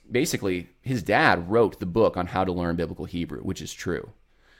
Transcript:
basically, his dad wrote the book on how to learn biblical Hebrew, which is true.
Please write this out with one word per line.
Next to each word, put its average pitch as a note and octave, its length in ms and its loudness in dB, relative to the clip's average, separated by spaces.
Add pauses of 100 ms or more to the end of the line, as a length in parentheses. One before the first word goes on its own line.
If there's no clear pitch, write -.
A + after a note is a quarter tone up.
(100)
basically, G2 580 -2 (140)
his B2 200 -4
dad G2 480 2
wrote A2 300 4
the G2 60 -4
book F#2 320 4
on F2+ 80 -2
how F#2 180 0
to F#2 80 0
learn F2 240 0
biblical F2 300 -4
Hebrew, E2 340 -6
which F#2 220 -6
is D2 100 -12
true. - 380 -6 (500)